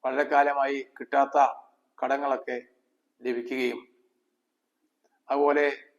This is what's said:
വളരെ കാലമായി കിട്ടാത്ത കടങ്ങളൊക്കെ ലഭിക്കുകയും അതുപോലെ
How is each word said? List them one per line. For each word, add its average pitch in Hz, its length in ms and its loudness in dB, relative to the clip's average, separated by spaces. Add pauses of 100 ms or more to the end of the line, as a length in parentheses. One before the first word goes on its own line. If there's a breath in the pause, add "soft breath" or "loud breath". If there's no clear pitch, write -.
വളരെ 131 280 0
കാലമായി 143 460 2 (180)
കിട്ടാത്ത 139 420 0 (640)
കടങ്ങളൊക്കെ 131 560 -2 (680)
ലഭിക്കുകയും 123 540 -2 (1500)
അതുപോലെ 143 360 2 (320)